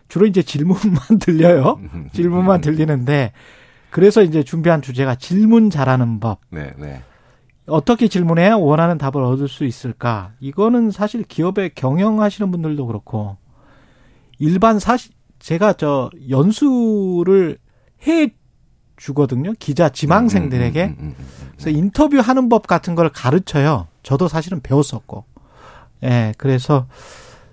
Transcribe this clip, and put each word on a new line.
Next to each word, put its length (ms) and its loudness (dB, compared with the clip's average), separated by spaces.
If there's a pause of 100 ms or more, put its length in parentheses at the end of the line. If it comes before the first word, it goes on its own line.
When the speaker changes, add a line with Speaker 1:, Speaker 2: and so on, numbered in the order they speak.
Speaker 1:
주로 180 2
이제 160 2
질문만 480 0 (240)
<laughs> 80 2
들려요. 580 4 (180)
Speaker 2:
<laughs> 160 -14
Speaker 1:
질문만 480 0
들리는데 720 -2 (580)
그래서 320 4
이제 180 0
준비한 400 0
주제가 340 -2
질문 540 4
잘하는 500 0
법. 200 -6 (100)
Speaker 2:
네, 280 -12
네. 240 -14 (680)
Speaker 1:
어떻게 400 0
질문해야 480 2
원하는 420 2
답을 260 -4
얻을 240 -2
수 180 -8
있을까? 720 -6
이거는 520 0
사실 320 -6
기업에 460 -4
경영하시는 840 -2
분들도 360 -4
그렇고 500 -8 (1000)
일반 400 2
사시-, 320 -4 (280)
제가 340 0
저 360 -2 (200)
연수를 1300 2 (500)
해 260 2 (640)
주거든요. 600 -2
기자 320 0
지망생들에게. 960 0
Speaker 2:
음, 60 -2
음, 100 -10
음, 60 -14
음, 120 -12
음, 80 -18 (160)
음. 120 -20
Speaker 1:
그래서 160 -8
인터뷰하는 800 2
법 180 2
같은 280 -2
걸 140 2
가르쳐요. 800 0 (160)
저도 240 0
사실은 340 -6
배웠었고. 640 -4 (800)
예, 340 0
그래서 500 0 (640)